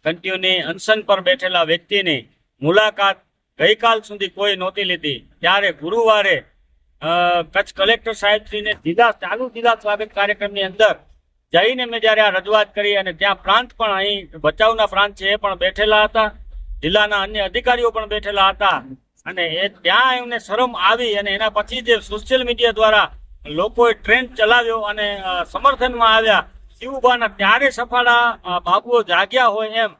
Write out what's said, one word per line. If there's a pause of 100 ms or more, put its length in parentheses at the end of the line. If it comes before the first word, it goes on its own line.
કન્ટિન્યુની
અનશન
પર
બેઠેલા
વ્યક્તિની (340)
મુલાકાત (420)
ગઈકાલ
સુધી
કોઈ
નહોતી
લીધી, (200)
ત્યારે
ગુરુવારે, (580)
અ, (340)
કચ્છ
કલેક્ટર
સાહેબશ્રીને
જિલ્લા,
ચાલુ
જિલ્લા
સ્વાગત
કાર્યક્રમની
અંદર (580)
જઈને
મેં
જ્યારે
આ
રજૂઆત
કરી
અને
ત્યાં
પ્રાંત
પણ,
અહીં (120)
બચાવના
પ્રાંત
છે,
એ
પણ
બેઠેલા
હતા, (500)
જિલ્લાના
અન્ય
અધિકારીઓ
પણ
બેઠેલા
હતા (420)
અને
એ
ત્યાં
એમને
શરમ
આવી
અને
એના
પછી
જે
સોશિયલ
મીડિયા
દ્વારા (360)
લોકોએ
ટ્રેન્ડ
ચલાવ્યો
અને,
અ,
સમર્થનમાં
આવ્યા (300)
શિવબાના,
ત્યારે
સફાળા,
અ,
બાબુઓ
જાગ્યા
હોય
એમ. (100)